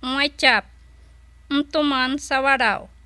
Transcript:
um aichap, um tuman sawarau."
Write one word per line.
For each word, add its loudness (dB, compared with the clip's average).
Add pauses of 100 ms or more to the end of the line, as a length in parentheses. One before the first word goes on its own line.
um -4
aichap, 0 (840)
um 0
tuman -2
sawarau." 0 (180)